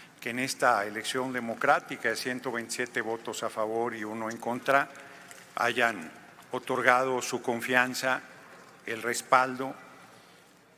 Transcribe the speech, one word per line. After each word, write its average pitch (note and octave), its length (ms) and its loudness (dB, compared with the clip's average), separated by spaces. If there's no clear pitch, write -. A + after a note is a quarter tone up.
que A#2+ 120 -6
en A#2+ 80 -4
esta B2 460 2
elección A2+ 460 -4
democrática B2 760 0
de A2 60 0
ciento B2+ 360 -6
veintisiete A#2 500 -4
votos A2+ 420 -6
a A2 60 -2
favor A2+ 460 -2
y G#2+ 80 -8
uno A2 260 -6
en A#2 80 -6
contra B2+ 520 2
hayan A#2 560 0
otorgado B2+ 680 4
su A#2+ 200 -4
confianza, B2+ 800 2
el A2+ 180 -6
respaldo, B2+ 720 2